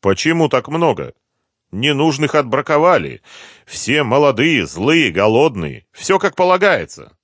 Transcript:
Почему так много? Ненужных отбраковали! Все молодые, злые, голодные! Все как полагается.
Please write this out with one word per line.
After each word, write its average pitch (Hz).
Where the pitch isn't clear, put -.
Почему 160
так 127
много? 139
Ненужных 143
отбраковали! 147
Все -
молодые, 135
злые, 123
голодные! 101
Все -
как 190
полагается. 180